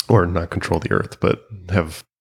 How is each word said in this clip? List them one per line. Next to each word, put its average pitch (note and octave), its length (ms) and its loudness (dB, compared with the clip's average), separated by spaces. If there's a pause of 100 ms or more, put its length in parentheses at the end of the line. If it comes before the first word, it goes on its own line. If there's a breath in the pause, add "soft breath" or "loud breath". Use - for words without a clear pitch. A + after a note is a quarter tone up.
or G#2 160 6
not E2+ 240 -2
control E2+ 300 -2
the - 120 -6
earth, G2+ 280 -2
but - 240 0 (260)
have E2+ 340 -2 (180)